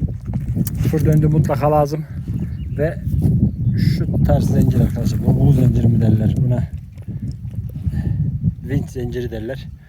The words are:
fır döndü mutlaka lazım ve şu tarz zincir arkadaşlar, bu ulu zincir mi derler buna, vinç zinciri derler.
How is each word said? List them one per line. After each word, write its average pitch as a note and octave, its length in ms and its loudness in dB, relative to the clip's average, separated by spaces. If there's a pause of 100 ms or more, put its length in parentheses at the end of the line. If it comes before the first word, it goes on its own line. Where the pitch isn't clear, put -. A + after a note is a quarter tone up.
(920)
fır D#3 140 0
döndü D#3 220 4
mutlaka D3 440 2
lazım D3+ 340 0 (720)
ve D#3 260 -2 (720)
şu - 460 2
tarz - 220 4
zincir - 340 4
arkadaşlar, - 460 0
bu B2+ 60 4
ulu C3+ 220 4
zincir A#2+ 300 4
mi A2+ 180 4
derler A2 360 2
buna, B2 260 2 (2000)
vinç - 260 -2
zinciri A#2+ 420 -6
derler. A#2 360 -8 (220)